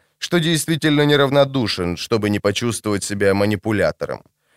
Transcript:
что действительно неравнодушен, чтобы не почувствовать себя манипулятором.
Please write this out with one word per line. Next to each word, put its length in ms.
что 200
действительно 640
неравнодушен, 920
чтобы 320
не 100
почувствовать 640
себя 300
манипулятором. 880